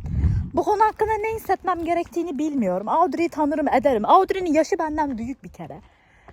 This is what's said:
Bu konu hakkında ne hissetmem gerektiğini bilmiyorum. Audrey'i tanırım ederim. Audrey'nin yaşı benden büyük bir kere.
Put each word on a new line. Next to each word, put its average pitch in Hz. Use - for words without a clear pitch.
Bu 359
konu 403
hakkında 427
ne 440
hissetmem 359
gerektiğini 339
bilmiyorum. 226
Audrey'i 320
tanırım 302
ederim. 240
Audrey'nin 370
yaşı 320
benden 302
büyük 233
bir 175
kere. 165